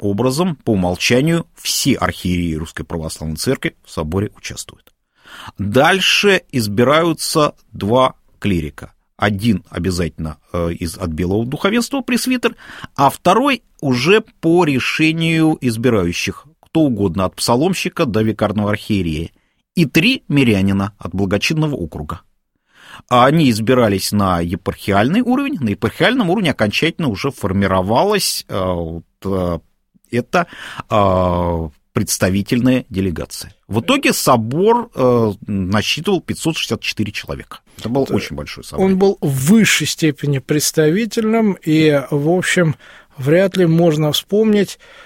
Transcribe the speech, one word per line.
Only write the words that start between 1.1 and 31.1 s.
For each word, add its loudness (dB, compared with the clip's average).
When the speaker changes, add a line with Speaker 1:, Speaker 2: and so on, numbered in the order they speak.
Speaker 1:
все -2
архиереи -2
Русской -8
Православной -8
Церкви -4
в -20
соборе -4
участвуют. -16
Дальше 2
избираются 0
два 0
клирика. -4
Один 0
обязательно, -4
э, -2
из, -8
от -6
белого -2
духовенства, -2
пресвитер, -2
а 2
второй 2
уже 2
по 2
решению 0
избирающих, 0
кто 0
угодно, 0
от -6
псаломщика 0
до 0
викарного 0
архиерея. -2
И 4
три 2
мирянина 2
от -10
благочинного -2
округа. -10
А 6
они 4
избирались 2
на 2
епархиальный 0
уровень. -2
На 0
епархиальном 0
уровне 0
окончательно -2
уже -4
формировалась, 0
э, -6
вот, -4
э, -2
эта, -2
э, 2